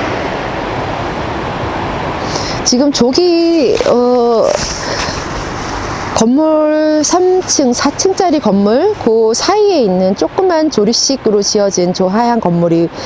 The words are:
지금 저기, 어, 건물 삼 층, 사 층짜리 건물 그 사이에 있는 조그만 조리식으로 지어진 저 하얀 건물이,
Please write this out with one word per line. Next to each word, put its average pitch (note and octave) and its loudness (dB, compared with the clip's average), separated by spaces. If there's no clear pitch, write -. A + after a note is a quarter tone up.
지금 C#4 2
저기, E4 2
어, A#3+ 2
건물 D4+ 2
삼 F#4 2
층, B3+ 0
사 C#4 -2
층짜리 F4+ 0
건물 A3 2
그 A3+ 2
사이에 G4+ 2
있는 F#3 2
조그만 D#4+ 0
조리식으로 G#3+ 2
지어진 G3 0
저 F#3 0
하얀 A#3 2
건물이, E3+ 2